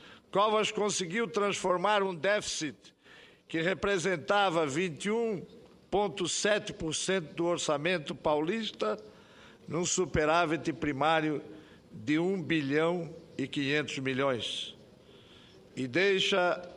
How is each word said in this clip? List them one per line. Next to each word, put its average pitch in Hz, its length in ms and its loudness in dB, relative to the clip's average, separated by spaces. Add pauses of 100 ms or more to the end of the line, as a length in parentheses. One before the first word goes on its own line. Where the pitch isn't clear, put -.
(320)
Covas 214 400 2
conseguiu 196 560 -2
transformar 196 760 2
um 190 100 -2
déficit 165 640 -2 (720)
que 160 140 -2
representava 185 1040 2
vinte 151 400 -2
e 208 60 0
um 220 340 -2 (460)
ponto 190 360 0
sete - 460 0
por 160 220 -6
cento 170 400 -2
do 165 100 -2
orçamento 160 680 0
paulista 202 840 0 (680)
num 165 180 -2
superávit 160 880 2
primário 151 680 0 (500)
de 123 260 -2
um 180 240 0
bilhão 156 720 0 (220)
e 131 100 -4
quinhentos 143 520 -2
milhões. 131 760 -2 (1000)
E 131 120 -4
deixa 185 880 2